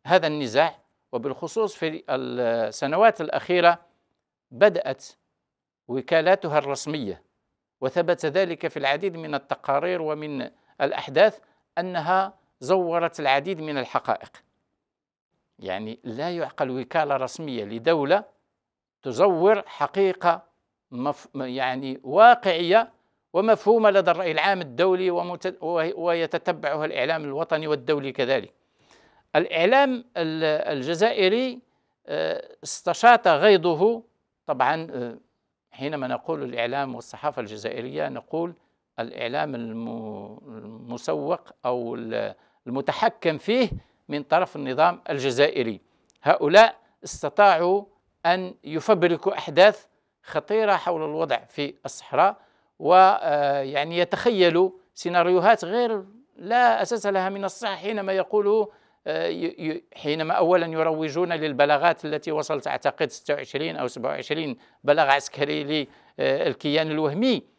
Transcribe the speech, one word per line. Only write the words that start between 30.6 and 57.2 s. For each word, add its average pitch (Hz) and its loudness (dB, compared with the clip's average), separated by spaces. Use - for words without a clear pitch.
الجزائري، 208 0
آه، - -6
استشاط 226 4
غيظه. 180 4
طبعًا، 147 -2
آه، 123 -8
حينما 139 -8
نقول 139 -6
الإعلام 127 -6
والصحافة 127 -10
الجزائرية 117 -8
نقول 165 -8
الإعلام 127 -6
الم-، 110 -10
المسوق 120 -8
أو 120 -4
ال-، 110 -6
المتحكم 143 -2
فيه 226 0
من 147 -6
طرف 175 0
النظام 151 0
الجزائري. 131 0
هؤلاء 160 6
استطاعوا 185 2
أن 185 -2
يفبركوا 170 0
أحداث 180 4
خطيرة 208 0
حول 165 -2
الوضع 151 -2
في 143 -6
الصحراء، 156 0
و، 165 4
آه، 147 4
يعني 143 -4
يتخيلوا 180 2
سيناريوهات 180 4
غير 214 -2
لا 226 2
أساس 202 -4
لها 190 0